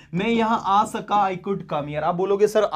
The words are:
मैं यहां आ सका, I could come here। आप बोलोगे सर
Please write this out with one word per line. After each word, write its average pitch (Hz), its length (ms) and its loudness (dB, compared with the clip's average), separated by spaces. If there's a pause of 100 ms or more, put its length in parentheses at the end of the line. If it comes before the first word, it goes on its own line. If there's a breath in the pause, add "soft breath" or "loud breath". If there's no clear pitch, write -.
(140)
मैं 190 140 -2
यहां 226 360 2
आ 196 220 2
सका, 202 440 0
I 185 60 -4
could 185 280 -6
come 147 220 -4
here। 147 180 -4
आप 175 120 0
बोलोगे 196 320 2
सर 208 280 2